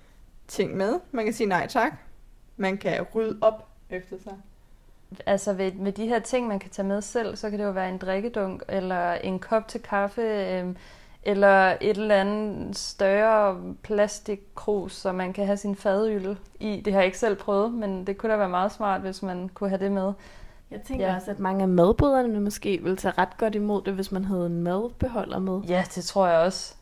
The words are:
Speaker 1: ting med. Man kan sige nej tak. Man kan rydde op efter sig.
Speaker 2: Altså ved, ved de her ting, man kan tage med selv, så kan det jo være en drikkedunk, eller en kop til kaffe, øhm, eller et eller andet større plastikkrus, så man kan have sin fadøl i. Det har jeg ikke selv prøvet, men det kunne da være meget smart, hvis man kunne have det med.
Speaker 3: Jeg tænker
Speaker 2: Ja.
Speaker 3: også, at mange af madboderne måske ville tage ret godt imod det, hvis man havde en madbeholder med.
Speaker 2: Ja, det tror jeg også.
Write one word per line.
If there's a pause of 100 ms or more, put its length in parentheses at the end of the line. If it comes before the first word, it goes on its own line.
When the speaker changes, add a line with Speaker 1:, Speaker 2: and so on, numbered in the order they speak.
(480)
Speaker 1:
ting
med. (120)
Man
kan
sige
nej
tak. (640)
Man
kan (140)
rydde
op (220)
efter
sig. (920)
Speaker 2:
Altså
ved,
ved
de
her
ting,
man
kan
tage
med
selv,
så
kan
det
jo
være
en
drikkedunk,
eller
en
kop
til
kaffe,
øhm, (460)
eller (100)
et
eller
andet
større (220)
plastikkrus,
så
man
kan
have
sin
fadøl (220)
i.
Det
har
jeg
ikke
selv
prøvet,
men
det
kunne
da
være
meget
smart,
hvis
man
kunne
have
det
med. (580)
Speaker 3:
Jeg
tænker
Speaker 2:
Ja.
Speaker 3:
også,
at
mange
af
madboderne
måske
ville
tage
ret
godt
imod
det,
hvis
man
havde
en
madbeholder
med.
Speaker 2:
Ja, (120)
det
tror
jeg
også.